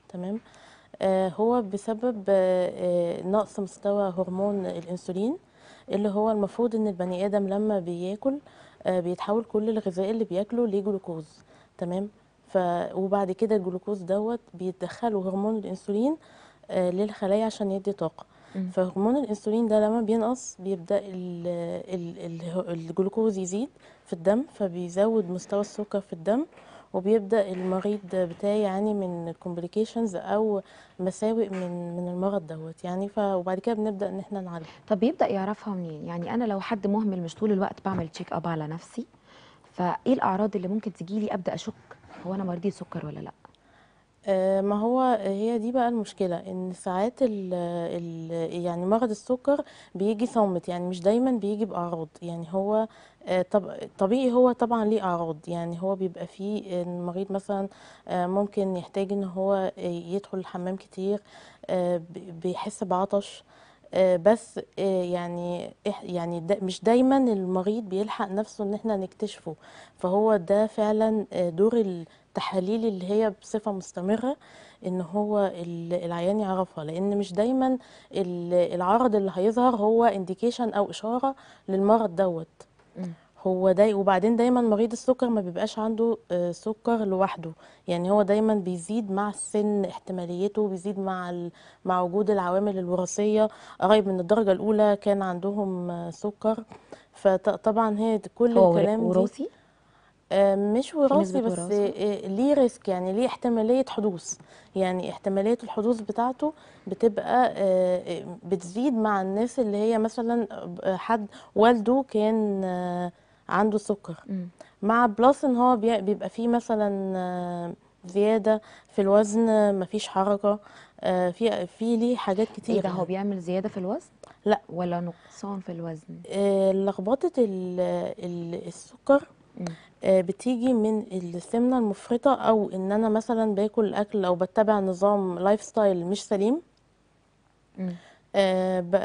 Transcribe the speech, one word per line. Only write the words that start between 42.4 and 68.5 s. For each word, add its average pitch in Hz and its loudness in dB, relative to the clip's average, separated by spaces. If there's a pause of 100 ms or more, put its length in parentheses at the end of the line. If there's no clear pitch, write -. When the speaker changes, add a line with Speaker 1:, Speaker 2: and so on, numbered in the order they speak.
Speaker 2:
مريض 175 -4
سكر 175 -8
ولا 147 -12
لأ؟ - -14 (920)
Speaker 1:
آه، 190 2
ما 202 0
هو 240 2 (200)
هي 202 -2
دي 226 -4
بقى 247 2
المشكلة، 202 -2
إن 185 -8
ساعات 190 -4
ال-، 202 0 (440)
ال-، 165 -6 (120)
يعني 175 -2
مرض 226 2
السكر 254 -2 (320)
بيجي 208 0
صامت، 196 0
يعني 175 -4
مش 180 -6
دايمًا 233 4
بيجي 208 -2
بأعراض، 170 -6 (140)
يعني 170 -8
هو، 208 0 (380)
آه، 185 2
طب-، 208 0 (260)
طبيعي 240 2
هو 247 6
طبعًا 233 0
ليه 214 2
أعراض، 170 -2 (120)
يعني 170 -6
هو 190 0
بيبقى 180 -6
فيه 196 -6
المريض 175 -6
مثلًا، 196 -4 (400)
آه، 180 0
ممكن 196 0
يحتاج 190 -4
إن 202 -2
هو 190 0
يدخل 180 -6
الحمام 185 -6
كتير، 196 -6 (440)
آه، 180 0
ب-، 170 -12
بيحس 185 -6
بعطش، 190 -2 (500)
آه، 185 6
بس، 202 2 (180)
آه، 185 2
يعني 175 -4 (180)
إح-، - -4
يعني 170 -4
دا-، 185 0
مش 190 -4
دايمًا 254 6
المريض 202 2
بيلحق 196 -4
نفسه 208 -4